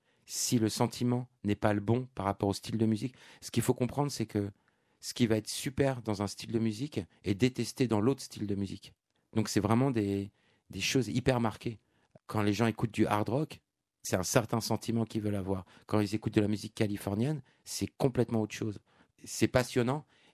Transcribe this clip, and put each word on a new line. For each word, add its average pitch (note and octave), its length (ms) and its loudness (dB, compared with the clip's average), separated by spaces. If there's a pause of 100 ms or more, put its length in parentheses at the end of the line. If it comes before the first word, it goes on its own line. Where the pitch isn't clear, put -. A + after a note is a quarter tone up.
(260)
si - 320 0
le A2 120 4
sentiment B2 580 0 (160)
n'est G#2 100 0
pas G#2+ 200 2
le G#2 80 0
bon A#2+ 340 0
par G2 120 -2
rapport G2+ 200 0
au G2+ 60 2
style - 240 -6
de A2 80 4
musique. A2 280 0 (280)
Ce - 100 -14
qu'il A#2+ 100 2
faut B2 120 2
comprendre, C3+ 360 0
c'est A#2 160 -4
que G2+ 260 -4 (500)
ce - 120 -10
qui A#2+ 140 2
va A2 80 2
être G#2+ 140 -2
super C3+ 520 -2
dans G#2 200 -2
un G2+ 60 0
style A2+ 260 -8
de A2+ 60 0
musique A2+ 420 -2 (240)
est G2 100 2
détesté B2 540 0
dans A2 100 2
l'autre C3 220 2
style - 260 -8
de G2+ 80 -2
musique. F#2+ 380 -8 (400)
Donc, A2+ 160 0
c'est - 100 2
vraiment A2+ 320 2
des, G2+ 400 0 (380)
des F#2 100 -8
choses A2 300 2
hyper B2+ 320 2
marquées. A2 360 -4 (480)
Quand G#2+ 160 0
les G#2 120 4
gens A2+ 140 4
écoutent A2 260 0
du A2 120 4
hard G#2 220 2
rock, C#3 320 -2 (420)
c'est - 140 0
un F#2 80 0
certain A2+ 380 2
sentiment A2+ 420 -2
qu'ils G#2+ 180 -4
veulent G#2 140 -2
avoir. F#2+ 300 -4 (200)
Quand - 140 2
ils G#2 160 2
écoutent G#2+ 180 -4
de A2 60 4
la G#2 80 4
musique G#2+ 260 -2
californienne, G#2+ 680 -2 (240)
c'est - 320 -6
complètement B2 440 2
autre G#2+ 140 -6
chose. G#2+ 240 -6 (460)
C'est - 240 0
passionnant. B2+ 560 0 (280)